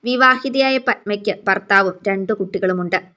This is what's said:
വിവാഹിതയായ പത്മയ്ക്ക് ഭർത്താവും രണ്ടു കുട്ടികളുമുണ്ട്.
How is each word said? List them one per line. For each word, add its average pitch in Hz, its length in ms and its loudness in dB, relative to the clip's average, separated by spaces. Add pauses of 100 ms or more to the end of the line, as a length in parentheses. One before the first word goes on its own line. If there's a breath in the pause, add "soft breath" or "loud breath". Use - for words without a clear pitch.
വിവാഹിതയായ 262 720 2
പത്മയ്ക്ക് 208 540 -2 (120)
ഭർത്താവും 196 520 2 (100)
രണ്ടു 190 260 -2
കുട്ടികളുമുണ്ട്. 185 680 -2 (160)